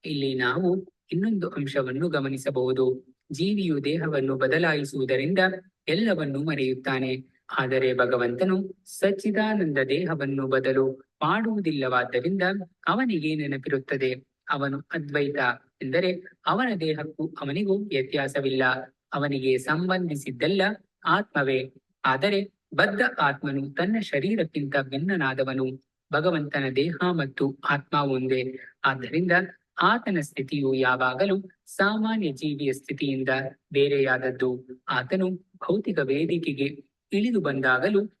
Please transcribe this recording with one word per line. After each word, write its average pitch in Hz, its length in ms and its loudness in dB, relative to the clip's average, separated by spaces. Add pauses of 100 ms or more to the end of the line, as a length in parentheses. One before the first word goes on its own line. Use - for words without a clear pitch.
ಇಲ್ಲಿ 139 300 -2
ನಾವು 131 360 2 (420)
ಇನ್ನೊಂದು 190 360 0
ಅಂಶವನ್ನು 139 600 -2
ಗಮನಿಸಬಹುದು. 131 760 0 (480)
ಜೀವಿಯು 175 520 0
ದೇಹವನ್ನು 143 520 0
ಬದಲಾಯಿಸುವುದರಿಂದ 143 1000 2 (500)
ಎಲ್ಲವನ್ನೂ 160 540 0
ಮರೆಯುತ್ತಾನೆ. 131 720 0 (460)
ಆದರೆ 131 360 2
ಭಗವಂತನು 123 600 2 (300)
ಸಚ್ಚಿದಾನಂದ 202 920 0
ದೇಹವನ್ನು 139 680 0
ಬದಲು 131 460 2 (300)
ಮಾಡುವುದಿಲ್ಲವಾದ್ದರಿಂದ 160 1200 0 (460)
ಅವನಿಗೆ 180 460 0
ನೆನಪಿರುತ್ತದೆ. 135 800 -2 (360)
ಅವನು 139 280 -2
ಅದ್ವೈತ 143 600 -4 (440)
ಎಂದರೆ 170 280 2 (360)
ಅವನ 220 340 2
ದೇಹಕ್ಕೂ 156 600 -4
ಅವನಿಗೂ 196 440 0
ವ್ಯತ್ಯಾಸವಿಲ್ಲ. 135 800 -2 (520)
ಅವನಿಗೆ 135 440 0
ಸಂಬಂಧಿಸಿದ್ದೆಲ್ಲ 160 1040 0 (420)
ಆತ್ಮವೇ. 139 680 0 (320)
ಆದರೆ 196 400 2 (300)
ಬದ್ಧ 202 260 4 (180)
ಆತ್ಮನು 139 520 0
ತನ್ನ 185 300 0
ಶರೀರಕ್ಕಿಂತ 160 840 -2
ಭಿನ್ನನಾದವನು. 135 1080 -2 (240)
ಭಗವಂತನ 151 520 0 (120)
ದೇಹ 160 200 0 (160)
ಮತ್ತು 139 460 -2 (120)
ಆತ್ಮ 143 420 0
ಒಂದೇ. 131 300 0 (420)
ಆದ್ದರಿಂದ 139 480 0 (500)
ಆತನ 208 380 2
ಸ್ಥಿತಿಯು 135 540 -2
ಯಾವಾಗಲೂ 131 600 2 (300)
ಸಾಮಾನ್ಯ 214 680 0
ಜೀವಿಯ 139 400 -2
ಸ್ಥಿತಿಯಿಂದ 135 560 -4 (440)
ಬೇರೆಯಾದದ್ದು. 131 920 2 (240)
ಆತನು 139 460 0
ಭೌತಿಕ - 640 -2
ವೇದಿಕೆಗೆ 143 880 -2 (240)
ಇಳಿದು 214 280 2
ಬಂದಾಗಲೂ 143 640 2 (140)